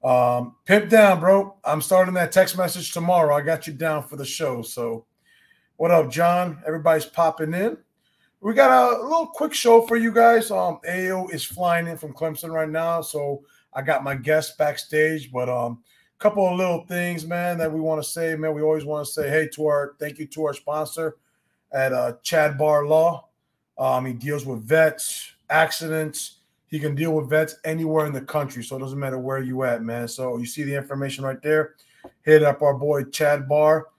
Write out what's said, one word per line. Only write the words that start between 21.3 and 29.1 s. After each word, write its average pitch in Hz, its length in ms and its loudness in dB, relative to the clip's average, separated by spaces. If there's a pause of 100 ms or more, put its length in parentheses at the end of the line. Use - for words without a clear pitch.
at, 135 220 0
uh, 123 200 -2 (100)
Chad 151 340 0
Bar 147 300 2
Law. 160 400 2 (500)
Um, 131 300 0
he 127 60 -8
deals 135 340 -8
with 117 160 -8
vets, 156 680 0 (140)
accidents. 156 920 -2 (300)
He 156 120 -6
can 147 160 -4
deal 160 160 -2
with 151 180 0
vets 156 360 0
anywhere 160 400 0
in 147 80 -6
the 135 80 -6
country, 139 420 -6
so 135 140 -10
it - 20 -8
doesn't 135 180 -10
matter 131 220 -6